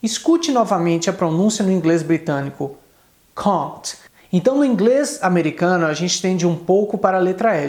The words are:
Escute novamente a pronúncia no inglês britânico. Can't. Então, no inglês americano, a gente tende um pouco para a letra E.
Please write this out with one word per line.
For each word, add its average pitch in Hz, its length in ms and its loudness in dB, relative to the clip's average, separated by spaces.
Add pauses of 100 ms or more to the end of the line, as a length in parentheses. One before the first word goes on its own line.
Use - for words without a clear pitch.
Escute 330 500 0
novamente 175 560 0
a 190 40 0
pronúncia 180 520 0
no 190 60 0
inglês 170 320 2
britânico. 143 760 -4 (580)
Can't. - 600 -4 (360)
Então, 190 240 2
no 294 80 4
inglês 247 580 2
americano, 175 640 0
a 151 80 0
gente 175 260 -4
tende 185 260 0
um 170 100 2
pouco 202 420 0
para 185 200 0
a - 20 2
letra 185 360 0
E. 147 120 -2